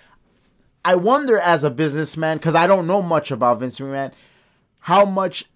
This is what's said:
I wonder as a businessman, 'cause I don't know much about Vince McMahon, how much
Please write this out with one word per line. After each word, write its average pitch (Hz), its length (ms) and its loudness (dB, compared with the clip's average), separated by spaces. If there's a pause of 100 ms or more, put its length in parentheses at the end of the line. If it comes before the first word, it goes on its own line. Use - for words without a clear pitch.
(840)
I 180 120 2
wonder 233 440 2
as 170 240 2
a 151 60 0
businessman, 156 680 -4
'cause 160 160 0
I 165 120 4
don't 185 200 2
know 196 140 0
much 165 300 -2
about 120 300 0
Vince 127 180 -10
McMahon, 139 320 -8 (680)
how 196 240 4
much 190 400 -4 (100)